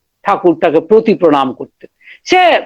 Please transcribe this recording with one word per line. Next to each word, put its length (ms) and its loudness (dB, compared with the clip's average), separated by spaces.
ঠাকুর 320 0
তাকে 240 0
প্রতি 340 0
প্রণাম 400 0
করতেন। 360 -20
সে 140 -2